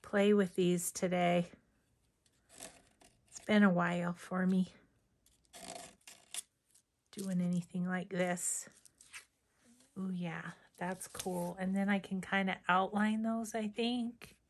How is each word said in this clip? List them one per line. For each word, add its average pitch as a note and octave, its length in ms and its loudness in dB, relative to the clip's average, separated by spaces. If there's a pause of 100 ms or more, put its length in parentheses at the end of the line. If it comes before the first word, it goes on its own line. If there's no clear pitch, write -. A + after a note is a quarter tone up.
play G3+ 320 4
with G3+ 220 4
these F3+ 380 2
today. F3 560 2 (1800)
It's - 160 -18
been G#3 180 6
a G3+ 60 8
while F3 440 0
for F#3 340 -2
me F#3 260 2 (2500)
doing F#3+ 300 -2
anything F3 440 0
like F3+ 240 -4
this. F3+ 600 -2 (1300)
Ooh, F#3+ 140 -4
yeah, E3+ 380 -6 (260)
that's F#3 320 -6
cool. F3 500 -6
And F#3+ 160 -2
then G3 140 0
I G3+ 100 2
can F#3+ 220 -6
kinda F#3+ 380 -2 (100)
outline G#3+ 540 2
those, A3+ 300 -4
I A3 140 -4
think. A#3+ 720 -4 (120)